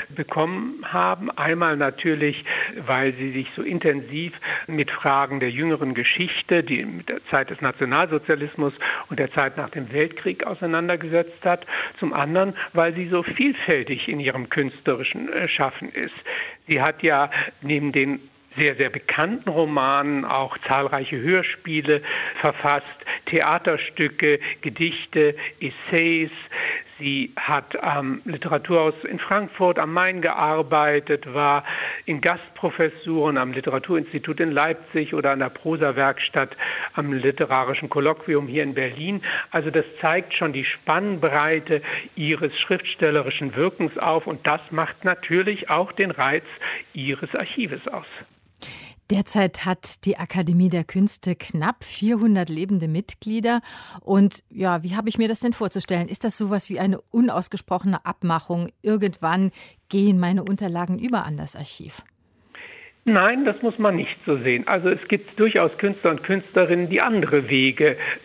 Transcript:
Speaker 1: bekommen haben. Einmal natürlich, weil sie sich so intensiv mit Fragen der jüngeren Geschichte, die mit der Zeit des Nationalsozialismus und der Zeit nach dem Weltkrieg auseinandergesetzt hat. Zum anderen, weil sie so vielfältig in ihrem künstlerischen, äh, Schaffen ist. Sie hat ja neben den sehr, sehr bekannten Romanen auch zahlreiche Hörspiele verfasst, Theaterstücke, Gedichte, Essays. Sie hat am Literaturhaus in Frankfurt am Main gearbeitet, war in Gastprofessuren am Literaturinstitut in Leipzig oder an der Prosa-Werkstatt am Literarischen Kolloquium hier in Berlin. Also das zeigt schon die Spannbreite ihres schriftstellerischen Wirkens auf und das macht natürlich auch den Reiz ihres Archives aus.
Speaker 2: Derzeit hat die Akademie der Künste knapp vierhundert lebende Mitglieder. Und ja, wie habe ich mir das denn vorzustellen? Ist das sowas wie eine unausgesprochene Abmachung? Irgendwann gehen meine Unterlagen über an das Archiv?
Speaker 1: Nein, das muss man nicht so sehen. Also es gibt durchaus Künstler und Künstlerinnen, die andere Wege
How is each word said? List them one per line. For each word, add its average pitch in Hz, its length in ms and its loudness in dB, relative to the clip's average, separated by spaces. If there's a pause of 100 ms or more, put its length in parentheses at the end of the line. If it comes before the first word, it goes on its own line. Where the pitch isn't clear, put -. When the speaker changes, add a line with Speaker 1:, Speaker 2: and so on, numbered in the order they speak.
Speaker 1:
bekommen 185 760 -4
haben. 180 440 0
Einmal 160 460 0
natürlich, 147 720 0 (400)
weil 131 280 2
sie 131 200 -6
sich 127 200 -4
so 165 80 -6
intensiv 156 720 -2 (340)
mit 147 240 -2
Fragen 139 520 0
der 123 100 0
jüngeren 147 420 -2
Geschichte, 170 680 0
die 156 220 -4
mit - 240 -10
der - 160 -8
Zeit 135 240 0
des 139 100 -10
Nationalsozialismus 147 1120 0 (380)
und 143 100 -4
der 131 140 -2
Zeit 135 240 0
nach 143 140 -6
dem 127 200 -10
Weltkrieg 160 560 -2
auseinandergesetzt 170 960 -2
hat. 180 240 0 (320)
Zum 180 140 -2
anderen, 170 400 2 (180)
weil 170 240 2
sie 175 140 -4
so 175 120 2
vielfältig 165 880 0
in 147 140 -4
ihrem 131 280 -2
künstlerischen, 135 840 -2
äh, 180 160 -2
Schaffen - 400 -2
ist. - 260 -6 (500)
Sie 147 160 0
hat 156 220 0
ja 143 260 4 (320)
neben 143 300 0
den 139 300 0 (340)
sehr, 147 200 2
sehr 135 160 0
bekannten 185 580 -2
Romanen 143 760 2
auch 135 420 -2
zahlreiche 139 520 0
Hörspiele 151 840 0 (360)
verfasst, 143 460 0 (400)
Theaterstücke, 151 1120 2 (220)
Gedichte, 151 720 0 (240)
Essays. 165 720 0 (680)
Sie 139 360 -2
hat - 460 -2
am 139 440 -2
Literaturhaus 156 680 2 (160)
in 185 80 -6
Frankfurt 185 640 2
am 156 120 0
Main 180 300 0
gearbeitet, 147 1120 2
war 143 300 2 (420)
in 151 160 -4
Gastprofessuren 160 1200 0
am 127 140 0
Literaturinstitut 143 840 -2
in 165 120 2
Leipzig 156 640 0
oder 143 160 2
an 135 80 0
der 127 100 0
Prosa-Werkstatt 139 1080 0 (380)
am 147 180 -2
Literarischen 131 800 0
Kolloquium 147 580 0
hier 143 140 0
in 139 140 -4
Berlin. 139 480 -4 (260)
Also 156 220 -2
das 156 140 2 (140)
zeigt 175 360 0
schon 156 180 0
die 131 120 -4
Spannbreite 156 1160 0 (340)
ihres 151 440 0
schriftstellerischen 147 960 0
Wirkens 170 420 0
auf 160 300 0
und 156 180 -6
das 151 240 2
macht 160 340 -4
natürlich 185 680 0
auch 175 200 2
den 196 200 0
Reiz 143 340 0 (480)
ihres 135 400 -6
Archives - 540 -4
aus. - 180 -8 (1040)
Speaker 2:
Derzeit 196 560 2
hat - 400 -4
die 196 120 2
Akademie 175 520 2
der 165 160 0
Künste 185 500 0
knapp 170 480 -4
vierhundert 208 640 2
lebende 165 400 0
Mitglieder. 214 720 0 (400)
Und 196 500 4
ja, 180 320 0
wie 180 140 -4
habe 220 140 -2
ich - 80 -2
mir 226 100 4
das 226 140 -2
denn 240 100 2
vorzustellen? 185 560 -2
Ist - 160 -6
das 220 140 0
sowas 202 320 -2
wie 175 100 -4
eine 190 220 2 (100)
unausgesprochene 190 920 0
Abmachung? 170 640 -2 (120)
Irgendwann 190 720 2 (380)
gehen 196 280 6
meine 180 280 2
Unterlagen 180 520 -2
über 240 280 -2
an 147 100 -6
das 147 220 -10
Archiv? - 460 -14 (1000)
Speaker 1:
Nein, 226 380 6
das 208 180 0
muss 226 180 0
man 202 180 4
nicht - 280 -4
so 147 120 2
sehen. 123 280 2
Also 180 220 2
es - 220 2
gibt - 280 0
durchaus 190 400 4
Künstler 196 340 2
und 147 120 -4
Künstlerinnen, 180 640 2
die 185 120 2
andere 156 480 2
Wege 131 480 4 (280)